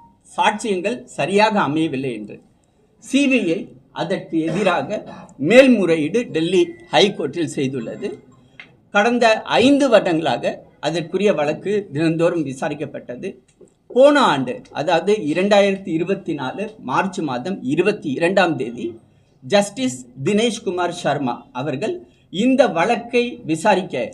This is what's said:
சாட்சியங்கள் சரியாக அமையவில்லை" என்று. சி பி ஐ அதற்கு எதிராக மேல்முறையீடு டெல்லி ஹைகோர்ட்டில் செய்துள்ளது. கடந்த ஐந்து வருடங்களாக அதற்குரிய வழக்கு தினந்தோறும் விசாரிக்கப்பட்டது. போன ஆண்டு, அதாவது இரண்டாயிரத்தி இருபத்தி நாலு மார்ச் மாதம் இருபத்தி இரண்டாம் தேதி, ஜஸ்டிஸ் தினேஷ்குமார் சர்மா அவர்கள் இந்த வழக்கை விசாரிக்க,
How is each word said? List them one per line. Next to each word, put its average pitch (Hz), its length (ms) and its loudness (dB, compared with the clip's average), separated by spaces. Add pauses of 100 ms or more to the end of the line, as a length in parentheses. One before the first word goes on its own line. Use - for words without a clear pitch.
(380)
சாட்சியங்கள் 208 680 -2
சரியாக 202 560 0
அமையவில்லை" 143 540 -2
என்று. 104 280 -14 (560)
சி 277 300 0
பி 208 260 2
ஐ - 220 -8 (160)
அதற்கு 160 500 -4
எதிராக 175 640 -2 (340)
மேல்முறையீடு 190 840 4
டெல்லி 170 500 0 (180)
ஹைகோர்ட்டில் 165 640 0
செய்துள்ளது. 135 640 -6 (680)
கடந்த 220 520 2
ஐந்து 262 480 2
வருடங்களாக 165 760 2 (140)
அதற்குரிய 170 540 0
வழக்கு 160 600 -2
தினந்தோறும் 160 520 0
விசாரிக்கப்பட்டது. 135 920 -8 (500)
போன 285 320 8
ஆண்டு, 135 420 0 (100)
அதாவது 170 420 0
இரண்டாயிரத்தி 196 760 2
இருபத்தி 165 460 -4
நாலு 147 460 -8
மார்ச் 180 400 -2
மாதம் 135 440 -6
இருபத்தி 156 460 0
இரண்டாம் 165 480 2
தேதி, 127 420 -8 (500)
ஜஸ்டிஸ் 247 580 0 (160)
தினேஷ்குமார் 190 680 0
சர்மா 143 600 -4
அவர்கள் 151 560 -6 (220)
இந்த 247 380 4
வழக்கை 240 800 -2
விசாரிக்க, 160 680 0